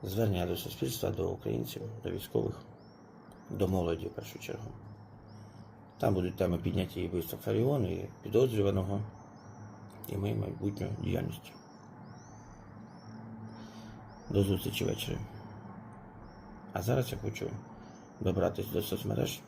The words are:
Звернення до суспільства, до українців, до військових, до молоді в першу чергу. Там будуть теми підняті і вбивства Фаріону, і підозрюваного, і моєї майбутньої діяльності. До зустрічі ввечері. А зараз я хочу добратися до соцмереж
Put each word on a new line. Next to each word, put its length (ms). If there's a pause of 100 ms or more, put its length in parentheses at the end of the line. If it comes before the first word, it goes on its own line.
Звернення 420
до 120
суспільства, 520
до 220
українців, 500 (220)
до 80
військових, 440 (920)
до 180
молоді 400
в 60
першу 260
чергу. 320 (1300)
Там 160
будуть 220
теми 220
підняті 440
і 60
вбивства 320
Фаріону, 520
і 180 (140)
підозрюваного, 760 (1080)
і 80
моєї 220
майбутньої 520 (100)
діяльності. 500 (2750)
До 140
зустрічі 420
ввечері. 320 (1600)
А 80
зараз 300
я 60
хочу 320 (720)
добратися 540
до 80
соцмереж 680